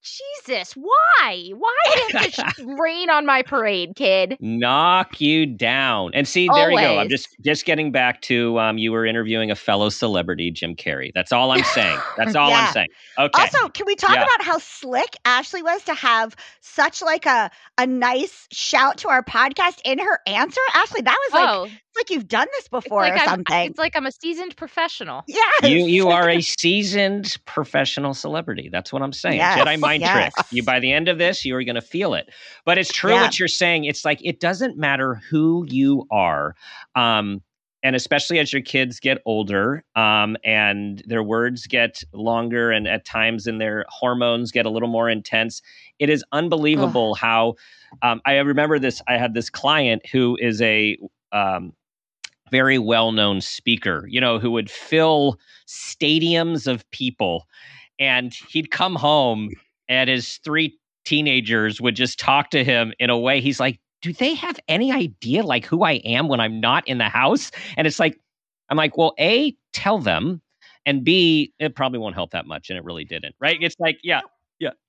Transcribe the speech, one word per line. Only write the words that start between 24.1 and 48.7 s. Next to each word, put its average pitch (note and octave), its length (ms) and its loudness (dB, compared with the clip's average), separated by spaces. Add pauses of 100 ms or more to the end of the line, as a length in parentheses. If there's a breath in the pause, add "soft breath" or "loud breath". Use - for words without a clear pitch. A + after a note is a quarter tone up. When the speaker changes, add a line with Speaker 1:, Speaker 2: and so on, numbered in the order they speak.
Speaker 1:
seasoned E4+ 460 -8
professional. C4+ 680 -6
Speaker 2:
Yes. A4+ 360 2
Speaker 3:
You, E3 240 4
you F3+ 220 4
are F3 200 4
Speaker 2:
<laughs> E3+ 100 4
Speaker 3:
a E3+ 40 0
seasoned G3 1040 0
professional C#3+ 680 -2
celebrity. D3+ 580 -8
That's F2 220 -8
what C3+ 80 -4
I'm C3+ 140 -6
saying. E3 220 -2
Speaker 2:
Yes, F3 220 2
Speaker 3:
Jedi D#3 220 2
mind D3+ 220 0
Speaker 2:
yes. F#3 320 2
Speaker 3:
trick. - 160 -2
You, B2 140 -2
by B2+ 160 2
the C3 120 0
end E3 160 0
of E3+ 100 0
this, F3 260 0
you C3 100 -4
are B2+ 80 -2
gonna A#2 180 -4
feel E3 340 -4
it. D2+ 140 -6 (360 loud breath)
But F3 140 4
it's F#3 140 -2
true G3 200 2
Speaker 2:
Yeah. F#3+ 100 6
Speaker 3:
what C#3+ 160 0
you're F3+ 100 0
saying. E3+ 360 0
It's D3 200 -6
like, D3+ 200 0
it - 160 -6
doesn't F#3+ 360 -2
matter C3+ 440 -2 (100)
who D#3+ 380 2
you C3+ 420 2
are. E2+ 460 0 (400 loud breath)
Um, G#2+ 460 0 (420)
and C3 100 2
especially D3 460 0
as D3 120 -2
your C3+ 100 -2
kids C3 360 -2
get C3+ 260 0
older, A2 600 -2 (100)
um, G#2+ 480 2
and G#2 640 -2
their A2+ 160 -2
words A#2 460 -2
get A#2 340 0 (100)
longer A#2 600 -2
and G#2+ 160 0
at G#2+ 160 -4
times A2+ 420 -2
and A2+ 140 -6
their G#2+ 280 -4
hormones A#2+ 600 -2
get A#2 160 0
a A2 40 -2
little A2+ 180 -2
more A#2 200 0
intense, A2+ 540 -2 (380 loud breath)
it D3 100 2
is D3 220 0
unbelievable D3 800 0
Speaker 1:
Ugh. G#2 80 -6
Speaker 3:
how, A2+ 340 2 (480 loud breath)
um, A#2+ 240 2
I C#3 120 4
remember C#3+ 420 2